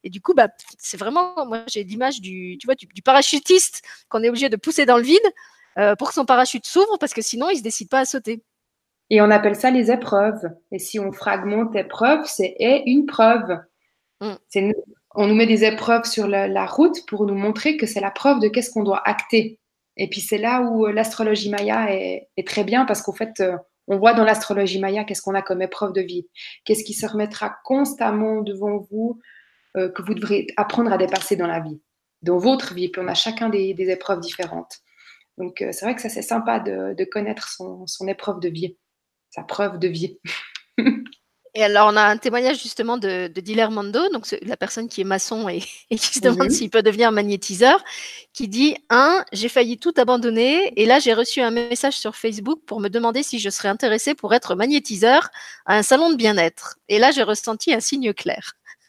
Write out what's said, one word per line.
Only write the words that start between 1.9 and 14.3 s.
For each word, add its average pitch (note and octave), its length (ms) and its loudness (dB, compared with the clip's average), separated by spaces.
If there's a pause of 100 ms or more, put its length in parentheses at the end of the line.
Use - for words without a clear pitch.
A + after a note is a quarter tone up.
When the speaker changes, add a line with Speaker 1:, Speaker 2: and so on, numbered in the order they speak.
Speaker 1:
du, F#3 400 -12
tu - 80 -20
vois, C4 80 2
du, F#3 100 -14
du - 160 -20
parachutiste C#4+ 800 4 (260)
qu'on A3 140 -2
est A#3 60 4
obligé B3 220 0
de G#3+ 60 0
pousser D4 300 0
dans A#3+ 120 8
le A#3+ 40 2
vide, D4 160 6 (600)
euh, G#3 180 4
pour - 120 -6
que - 60 -8
son C#4 120 -2
parachute B3+ 400 2
s'ouvre, G4+ 340 2
parce D4+ 140 -4
que A3+ 80 -4
sinon, B3+ 280 -4
il F#4+ 80 0
se A#3 60 -12
décide A3 240 -8
pas C4 120 2
à C4 40 2
sauter. A#3 400 -6 (640)
Speaker 2:
Et G#3+ 100 6
on G#3 120 6
appelle G#3 240 4
ça B3+ 160 2
les A#3 180 4
épreuves. G#3+ 580 0 (220)
Et F#3+ 80 -8
si G#3 220 -8
on G3 100 -6
fragmente G3+ 640 -4
épreuve, B3 520 0
c'est - 340 -4
et C4 280 2
une C#4+ 180 4
preuve. A3 520 4 (640)
Speaker 1:
Mm. G3+ 140 -8 (140)